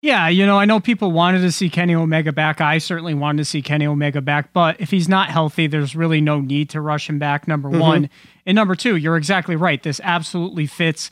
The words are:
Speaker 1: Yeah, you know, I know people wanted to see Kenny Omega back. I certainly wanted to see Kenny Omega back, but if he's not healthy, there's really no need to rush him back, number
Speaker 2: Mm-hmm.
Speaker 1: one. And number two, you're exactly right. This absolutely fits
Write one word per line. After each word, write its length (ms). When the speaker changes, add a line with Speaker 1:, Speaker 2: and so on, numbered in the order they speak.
Speaker 1:
Yeah, 240
you 180
know, 140
I 60
know 140
people 320
wanted 280
to 120
see 200
Kenny 240
Omega 360
back. 300
I 160
certainly 380
wanted 240
to 60
see 180
Kenny 240
Omega 340
back, 320
but 260
if 120
he's 180
not 220
healthy, 340
there's 300
really 260
no 180
need 300
to 120
rush 280
him 80
back, 300
number 220
Speaker 2:
Mm-hmm. 100
Speaker 1:
one. 300
And 100
number 200
two, 200
you're 220
exactly 380
right. 260
This 220
absolutely 640
fits 440